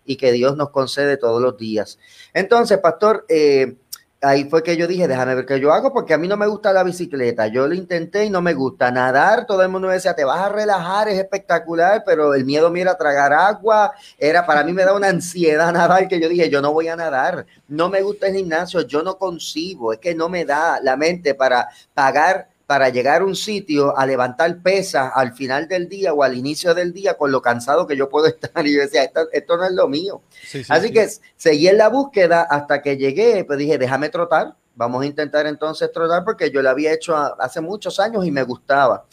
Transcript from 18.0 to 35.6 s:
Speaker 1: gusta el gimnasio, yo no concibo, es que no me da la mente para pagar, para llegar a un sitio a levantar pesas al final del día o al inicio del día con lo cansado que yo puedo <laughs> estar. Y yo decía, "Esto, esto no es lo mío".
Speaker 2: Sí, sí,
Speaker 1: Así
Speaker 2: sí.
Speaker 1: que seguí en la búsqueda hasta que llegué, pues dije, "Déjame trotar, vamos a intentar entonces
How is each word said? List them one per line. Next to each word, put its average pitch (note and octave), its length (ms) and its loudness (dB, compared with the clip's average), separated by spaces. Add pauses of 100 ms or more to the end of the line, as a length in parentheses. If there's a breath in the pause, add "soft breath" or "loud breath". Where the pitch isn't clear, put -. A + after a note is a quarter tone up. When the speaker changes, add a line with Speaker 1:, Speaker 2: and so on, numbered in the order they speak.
Speaker 1:
gusta G3+ 260 -4
el F#3+ 80 -2
gimnasio, F3 460 -2
yo C#3+ 200 -4
no F#3+ 140 -6
concibo, E3 760 -6
es A2 60 -8
que E3+ 140 -4
no D#3+ 140 -2
me F3 160 -6
da C#3+ 380 -2
la C3 140 0
mente D#3 380 0
para B2 340 0 (260 loud breath)
pagar, D3+ 540 2 (180)
para C3+ 220 2
llegar C3 340 2
a - 20 0
un F#3+ 100 -2
sitio D3+ 640 -2
a C3+ 80 2
levantar C3+ 560 -2
pesas F3+ 520 0
al B2+ 180 2
final C3+ 340 -4
del F3 220 -4
día F#3+ 240 -2
o C#3+ 100 2
al B2+ 140 2
inicio D3+ 360 -2
del F3 200 -2
día F#3 220 -2
con C#3+ 180 0
lo B2+ 100 2
cansado C3 440 0
que C#3+ 100 -4
yo C3+ 120 0
puedo D3+ 180 2
<laughs> - 20 2
estar. D#3 380 -4
Y D3 80 2
yo C#3+ 80 2
decía, C#3+ 220 0
"Esto, E3 180 -2 (100)
esto D3+ 240 -2
no F3+ 80 -2
es F#3 80 -2
lo F#3 160 2
mío". E3+ 320 -8 (240 loud breath)
Speaker 2:
Sí, C3+ 200 -12
sí, D3 100 0
Speaker 1:
Así F3+ 140 2
Speaker 2:
sí. A#3 60 -4
Speaker 1:
que G#3 140 4 (280 soft breath)
seguí D#3 320 2
en G3+ 100 6
la A3 100 6
búsqueda G3 540 2
hasta C#3+ 400 -2
que C#3 140 -2
llegué, F3+ 480 2
pues C#3+ 140 -4
dije, D3 200 0
"Déjame C3 300 -2
trotar, E3+ 460 -2 (220)
vamos B2 260 -4
a C#3 40 -2
intentar D3 400 -2
entonces D3+ 460 -6